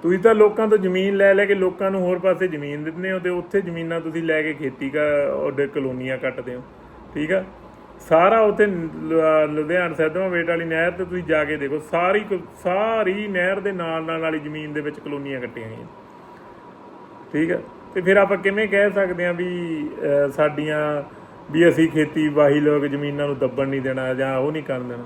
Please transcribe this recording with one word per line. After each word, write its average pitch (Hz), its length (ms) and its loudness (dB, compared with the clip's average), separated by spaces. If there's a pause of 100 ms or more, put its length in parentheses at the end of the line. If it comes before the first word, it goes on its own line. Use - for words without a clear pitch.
ਤੁਸੀਂ 180 160 2
ਤਾਂ 226 160 6
ਲੋਕਾਂ 214 340 4
ਤੋਂ 214 100 6
ਜ਼ਮੀਨ 185 380 0
ਲੈ 196 180 6
ਲੈ 202 120 4
ਕੇ 196 80 2
ਲੋਕਾਂ 185 360 0
ਨੂੰ 196 100 -2
ਹੋਰ 180 180 0
ਪਾਸੇ 185 300 0
ਜ਼ਮੀਨ 147 360 -6
ਦਿੰਦੇ 180 280 -6
ਹੋ 185 60 -2
ਤੇ 180 120 -4
ਉੱਥੇ 180 300 -2
ਜ਼ਮੀਨਾਂ 165 400 -6
ਤੁਸੀਂ 165 220 -6
ਲੈ 156 200 0
ਕੇ 156 100 -4
ਖੇਤੀ 135 380 -6
ਕਰ, 147 440 0
ਉਹਦੇ 143 320 -2
ਕਲੋਨੀਆਂ 131 520 -6
ਕੱਟਦੇ 127 360 -8
ਹੋ। 127 80 -12 (520)
ਠੀਕ 156 180 -2
ਆ, 190 120 0 (560)
ਸਾਰਾ 190 400 4
ਉੱਥੇ 208 260 4
ਲੁ-, 156 840 2
ਲੁਧਿਆਣਾ 160 440 -2
ਸੈਦਵਾਂ 165 360 0
ਬੇਟ 170 180 -2
ਵਾਲੀ 170 160 -2
ਨਹਿਰ 165 260 0
'ਤੇ 175 140 -6
ਤੁਸੀਂ 175 180 -6
ਜਾ 151 220 0
ਕੇ 151 120 -4
ਦੇਖੋ, 143 220 -4
ਸਾਰੀ 175 420 0
ਕ-, 202 220 -4 (200)
ਸਾਰੀ 208 680 0
ਨਹਿਰ 190 320 0
ਦੇ 196 120 -4
ਨਾਲ 165 320 -4
ਨਾਲ 160 160 -4
ਵਾਲੀ 160 180 -2
ਜ਼ਮੀਨ 151 340 -8
ਦੇ 151 80 -4
ਵਿੱਚ 147 200 -8
ਕਲੋਨੀਆਂ 139 400 -8
ਕੱਟੀਆਂ 117 280 -10
ਗਈਆਂ। 110 180 -14 (1500)
ਠੀਕ 165 200 0
ਆ, - 60 -2 (360)
ਤੇ 185 60 0
ਫਿਰ 185 160 4
ਆਪਾਂ 196 200 6
ਕਿਵੇਂ 196 320 -2
ਕਹਿ 202 220 4
ਸਕਦੇ 180 360 0
ਹਾਂ 175 80 0
ਵੀ, 175 540 -4
ਅਹ, 143 440 0
ਸਾਡੀਆਂ, 151 680 0 (500)
ਵੀ 165 160 6
ਅਸੀਂ 160 200 4
ਖੇਤੀ 156 400 0
ਵਾਹੀ 147 320 4
ਲੋਕ 147 240 2
ਜ਼ਮੀਨਾਂ 143 420 -4
ਨੂੰ 139 120 -4
ਦੱਬਣ 135 300 -2
ਨਹੀਂ 135 120 -2
ਦੇਣਾ 131 340 -4
ਜਾਂ 135 240 -2
ਉਹ 143 140 -2
ਨਹੀਂ 156 100 -6
ਕਰਨ 127 260 -6
ਦੇਣਾ? 120 180 -12